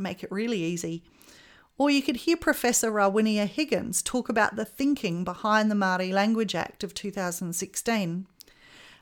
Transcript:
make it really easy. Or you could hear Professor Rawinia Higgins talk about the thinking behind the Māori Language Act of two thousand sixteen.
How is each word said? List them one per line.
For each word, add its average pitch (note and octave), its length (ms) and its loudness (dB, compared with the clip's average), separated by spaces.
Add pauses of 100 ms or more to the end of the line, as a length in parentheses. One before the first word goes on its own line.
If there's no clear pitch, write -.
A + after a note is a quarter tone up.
make A#3+ 240 -6
it - 80 -12
really A3 280 -2
easy. E3+ 440 -4 (760)
Or C#4 100 4
you C#4 140 4
could C#4 140 -2
hear E4 200 2
Professor B3 540 2
Rawinia G#3 560 2
Higgins - 560 -2
talk - 260 -2
about G#3+ 280 2
the A3 80 -4
thinking A3 580 -2
behind G#3+ 480 2
the G#3 60 2
Māori F#3 360 0
Language G#3+ 440 2
Act - 260 -6
of F3+ 100 -8
two G3 200 -8
thousand F3+ 400 -4
sixteen. F#3 760 -2 (760)